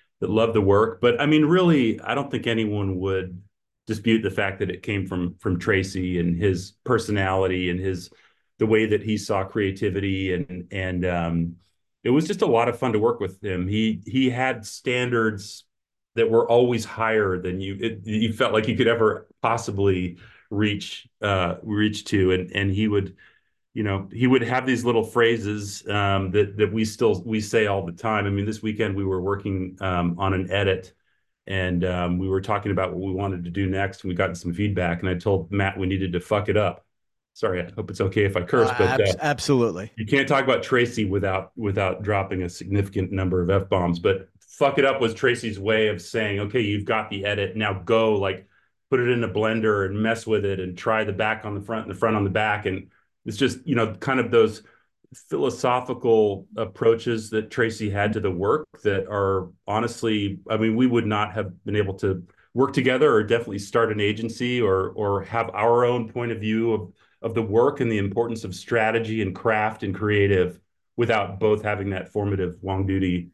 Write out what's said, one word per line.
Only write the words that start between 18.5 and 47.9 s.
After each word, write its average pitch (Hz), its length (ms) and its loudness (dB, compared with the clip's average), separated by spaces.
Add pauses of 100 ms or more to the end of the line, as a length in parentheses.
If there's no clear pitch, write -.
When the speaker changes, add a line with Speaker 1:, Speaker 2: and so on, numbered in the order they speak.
Speaker 1:
like 110 140 2
you 110 80 0
could 135 120 4
ever 113 400 2 (160)
possibly 98 760 0 (320)
reach, 104 580 -2 (140)
uh, 92 400 0
reach 104 440 0
to. 95 260 2
And, 90 200 0
and 101 200 0
he 107 160 2
would, 98 280 0 (600)
you 113 80 -2
know, 98 280 -4
he 120 140 0
would 127 160 6
have 127 240 0
these 117 180 0
little 113 200 2
phrases, 104 840 0
um, 98 440 0
that, 101 260 2
that 104 160 2
we 110 100 0
still, 107 400 0
we 110 160 -2
say 107 280 2
all 98 180 0
the 85 60 -8
time. 104 340 -2
I 101 60 -2
mean, 101 140 -2
this 107 180 -6
weekend 107 320 -2
we 98 100 -4
were 95 160 -2
working, 95 580 -4
um, 87 380 0
on 98 160 0
an 92 180 -2
edit, 95 400 0 (540)
and, 92 400 -2
um, 90 320 0
we 95 100 -4
were 95 140 0
talking 104 300 -2
about 92 200 0
what 90 160 -6
we 95 60 -4
wanted 95 300 -4
to 85 80 -10
do 95 160 -2
next, 98 360 -4
and 95 60 -6
we 90 60 -4
got 92 200 0
some 87 180 -6
feedback, 90 480 -2
and 95 60 -2
I 92 60 0
told 87 380 -2
Matt 98 260 -2
we 95 80 -2
needed 92 280 -2
to 87 60 -2
fuck 104 300 -2
it 101 80 2
up. 95 260 0 (520)
Sorry, 92 260 -2
I 87 140 -8
hope 107 160 -8
it's - 100 -4
okay 101 240 2
if 95 100 0
I 90 60 0
curse, 117 280 4
Speaker 2:
Uh, - 100 -2
Speaker 1:
but, - 220 4
Speaker 2:
abs-, 98 140 4
Speaker 1:
uh, - 60 -10
Speaker 2:
absolutely. 120 760 0
Speaker 1:
you 107 100 -6
can't 139 200 2
talk 135 160 4
about 120 200 2
Tracy 117 420 2
without, 95 500 -2
without 98 460 -2
dropping 98 400 -2
a 87 80 -4
significant 98 640 -2
number 92 280 0
of 90 120 2
F-bombs. 92 480 2
But 98 300 0 (100)
fuck 139 400 0
it 135 40 4
up 131 160 2
was 113 140 0
Tracy's 117 460 -2
way 110 300 2
of 92 120 -4
saying, 104 380 -4
"Okay, 104 200 -2
you've 101 260 -2
got 110 260 -2
the 98 120 -6
edit, 101 320 -2
now 107 180 -2
go, 110 420 2